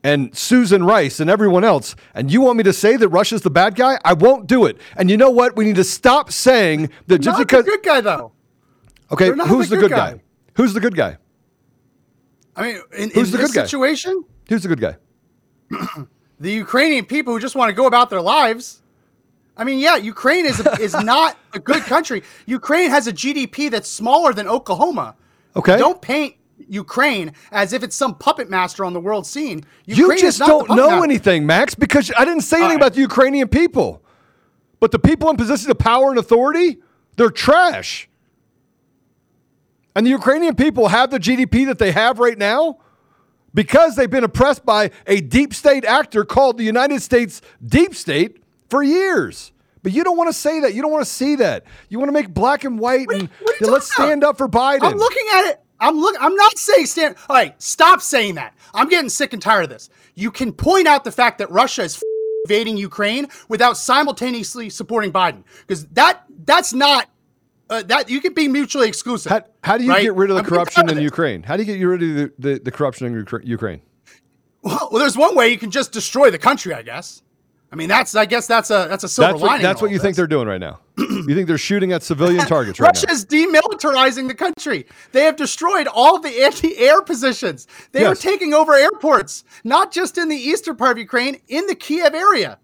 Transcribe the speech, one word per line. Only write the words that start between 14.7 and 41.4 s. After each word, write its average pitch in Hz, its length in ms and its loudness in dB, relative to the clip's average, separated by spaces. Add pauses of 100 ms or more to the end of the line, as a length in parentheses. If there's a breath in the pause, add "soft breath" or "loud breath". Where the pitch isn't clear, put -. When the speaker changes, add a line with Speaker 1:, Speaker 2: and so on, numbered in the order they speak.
Speaker 1:
guy? 85 160 -6 (720)
Speaker 2:
<clears throat> - 360 -12 (340)
the 170 120 -8
Ukrainian 247 540 -2
people 254 280 -6
who 233 60 -4
just 240 160 -8
wanna 233 180 0
go 226 140 0
about 240 220 4
their 185 120 -4
lives. 233 600 -2 (760)
I 220 60 -8
mean, 262 160 -4
yeah, 320 160 2
Ukraine 262 500 -2
is 262 140 -2
a, 226 120 2
Speaker 1:
<laughs> 208 100 -6
Speaker 2:
is 208 120 -4
not 277 440 0 (160)
a 208 60 -12
good 269 240 -2
country. 262 400 -4 (220 loud breath)
Ukraine 302 440 -2
has 254 180 0
a 226 60 -8
G 247 200 -6
D 277 140 -6
P 294 220 -8
that's - 180 -6
smaller 269 460 0
than 202 140 -8
Oklahoma. 202 680 -4 (400)
Speaker 1:
Okay. 185 220 4
Speaker 2:
Don't 311 240 0
paint 285 340 -6 (320)
Ukraine 196 640 -4 (200 soft breath)
as 202 220 -2
if 254 100 -6
it's 233 120 -12
some 254 200 -4
puppet - 340 -4
master 185 340 -4
on 180 100 -8
the 175 60 -8
world 196 280 -6
scene. 240 360 -10 (220 soft breath)
Speaker 1:
You 123 100 -10
Speaker 2:
Ukraine 302 220 6
is 381 40 2
Speaker 1:
just 285 180 2
Speaker 2:
not 269 80 2
the 311 40 8
Speaker 1:
don't 302 160 4
Speaker 2:
puppet 220 100 4
Speaker 1:
know 269 120 6
Speaker 2:
master. 349 160 4
Speaker 1:
anything, 190 400 2
Max, 165 300 2
because 262 420 0
I 247 80 4
didn't 330 160 -2
say - 160 0
anything 339 60 2
Speaker 2:
All 370 140 2
right. 285 100 2
Speaker 1:
about 240 80 0
the 269 60 0
Ukrainian 269 480 2
people. 247 540 0 (760)
But 220 120 2
the 233 80 -2
people 302 300 4
in 294 80 0
positions 233 320 -2
of 254 80 2
power 262 320 2
and 262 80 0
authority, 285 600 2 (380 soft breath)
they're 233 120 4
trash. 294 800 0 (1900)
And 208 100 2
the 247 60 4
Ukrainian 277 440 2
people 240 340 2
have 240 220 2
the 269 80 -2
G 196 160 0
D 254 100 0